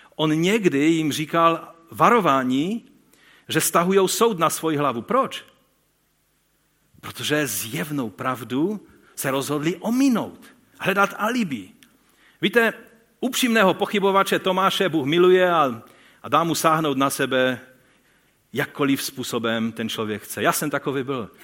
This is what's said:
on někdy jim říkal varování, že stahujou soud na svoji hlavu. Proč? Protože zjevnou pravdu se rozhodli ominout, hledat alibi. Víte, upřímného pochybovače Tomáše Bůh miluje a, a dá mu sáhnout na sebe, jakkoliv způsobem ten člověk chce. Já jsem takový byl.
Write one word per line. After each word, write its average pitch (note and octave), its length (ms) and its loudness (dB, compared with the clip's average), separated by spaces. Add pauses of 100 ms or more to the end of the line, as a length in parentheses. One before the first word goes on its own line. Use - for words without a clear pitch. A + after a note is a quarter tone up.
(160)
on D#3 240 0
někdy F3+ 380 2
jim D#3 340 2
říkal E3 560 0 (220)
varování, D#3+ 920 2 (640)
že D#3+ 120 -2
stahujou F#3 480 2
soud A#3 300 0
na D#3+ 120 2
svoji D#3+ 260 -4
hlavu. B2+ 260 -2
Proč? - 420 -4 (1600)
Protože D3 460 -4
zjevnou C3 640 -6
pravdu C3 760 -4 (300)
se C#3+ 140 -4
rozhodli C#3+ 460 -2
ominout, A3+ 640 0 (380)
hledat G3 380 0
alibi. F#3+ 520 -4 (720)
Víte, A3+ 320 2 (480)
upřímného A3+ 540 2
pochybovače G3 640 2
Tomáše F#3+ 500 0
Bůh D3 180 -2
miluje F3+ 440 4
a, C#3 320 0 (400)
a G#2 60 -16
dá D#3 160 2
mu D#3+ 100 0
sáhnout D#3 440 2
na C#3 120 2
sebe, B2+ 500 0 (920)
jakkoliv C3+ 500 -2
způsobem A2+ 720 -4
ten A2+ 160 -8
člověk G#2+ 340 -6
chce. - 200 -10
Já D#3+ 100 2
jsem D#3 180 -4
takový C#3 320 -4
byl. B2 280 -8 (140)